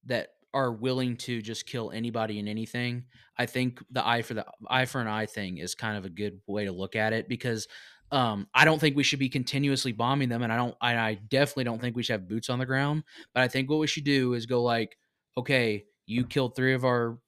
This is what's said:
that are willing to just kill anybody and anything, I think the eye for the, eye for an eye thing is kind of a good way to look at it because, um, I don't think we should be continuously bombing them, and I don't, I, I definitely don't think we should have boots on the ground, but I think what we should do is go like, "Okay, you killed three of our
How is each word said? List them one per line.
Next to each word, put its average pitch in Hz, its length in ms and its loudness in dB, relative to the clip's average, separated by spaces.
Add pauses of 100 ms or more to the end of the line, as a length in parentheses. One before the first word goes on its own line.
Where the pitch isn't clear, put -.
that 120 240 -2 (240)
are 131 180 2
willing 123 440 0
to 120 260 -6
just 110 240 -8
kill 113 240 -6
anybody 110 480 -2
and 104 100 -4
anything, 120 560 -4 (340)
I 123 80 0
think 123 440 -2
the 123 160 0
eye 117 160 2
for 117 120 -6
the, 107 120 -4 (220)
eye 127 160 4
for 127 160 -4
an 117 80 0
eye 107 180 0
thing 92 320 -6
is 90 160 -6
kind 107 220 -4
of 98 80 -6
a 95 60 -8
good 101 360 -6
way 104 200 -2
to 95 60 -4
look 95 240 -6
at 110 160 2
it 113 160 -2
because, 120 400 -4 (420)
um, 113 440 0
I 135 120 10
don't 160 120 6
think 147 160 4
we 139 100 4
should 143 140 2
be 135 120 0
continuously 135 600 0
bombing 127 360 2
them, 120 140 0
and 113 100 0
I 113 40 2
don't, 123 260 0
I, 120 160 2
I 110 160 0
definitely 131 500 0
don't 117 160 -2
think 120 160 -2
we 120 60 -2
should 120 100 0
have 92 160 -2
boots 113 220 -4
on 123 80 0
the 127 80 0
ground, 143 380 0 (280)
but 127 100 4
I 127 60 4
think 135 220 0
what 156 80 4
we 156 80 2
should 147 180 -4
do 131 300 4
is 117 100 -4
go 120 180 2
like, 117 360 0 (400)
"Okay, 120 480 2 (180)
you 123 220 0
killed 127 280 0
three 131 200 2
of 127 100 -2
our 120 440 2